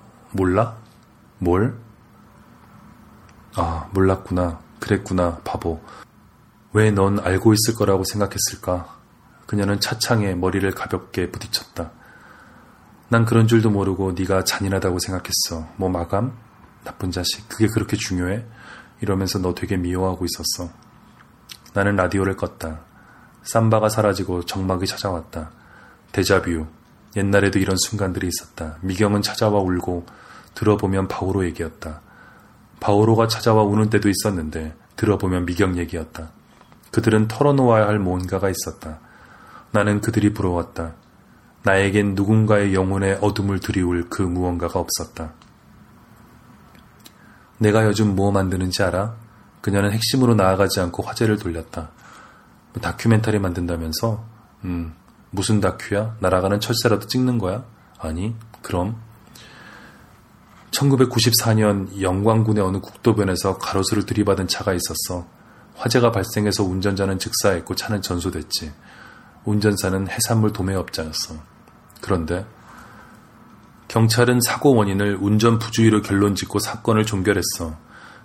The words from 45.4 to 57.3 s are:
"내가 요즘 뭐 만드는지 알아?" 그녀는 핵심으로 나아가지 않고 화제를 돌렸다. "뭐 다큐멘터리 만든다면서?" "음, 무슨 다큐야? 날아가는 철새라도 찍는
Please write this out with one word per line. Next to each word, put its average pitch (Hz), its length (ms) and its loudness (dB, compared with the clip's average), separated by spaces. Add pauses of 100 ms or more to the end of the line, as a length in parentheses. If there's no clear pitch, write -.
"내가 110 280 4
요즘 104 300 2
뭐 98 160 2
만드는지 92 500 0
알아?" 95 320 -2 (460)
그녀는 101 320 0
핵심으로 117 420 2
나아가지 95 460 4
않고 87 240 -2
화제를 107 340 0
돌렸다. 82 520 -8 (800)
"뭐 - 100 -8
다큐멘터리 107 560 2
만든다면서?" 87 840 -4 (400)
"음, 85 300 -6 (360)
무슨 98 300 0
다큐야? 101 580 -2
날아가는 95 420 2
철새라도 110 460 0
찍는 127 320 0